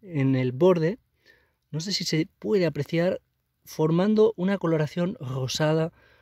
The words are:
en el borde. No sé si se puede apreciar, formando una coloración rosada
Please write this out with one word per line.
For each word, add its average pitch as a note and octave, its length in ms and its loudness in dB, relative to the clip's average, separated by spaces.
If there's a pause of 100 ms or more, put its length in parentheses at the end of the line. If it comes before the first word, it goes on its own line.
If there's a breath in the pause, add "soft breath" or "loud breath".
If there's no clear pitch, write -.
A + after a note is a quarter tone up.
en C#3 340 0
el B2+ 160 0
borde. F3 460 2 (720 soft breath)
No D3+ 100 -8
sé F#3+ 120 -6
si F3+ 120 -4
se D#3+ 240 -2 (100)
puede G3 280 0
apreciar, E3 540 -2 (460)
formando G3 720 2
una F#3+ 220 -2
coloración E3 640 -2
rosada D3+ 720 -2 (280 soft breath)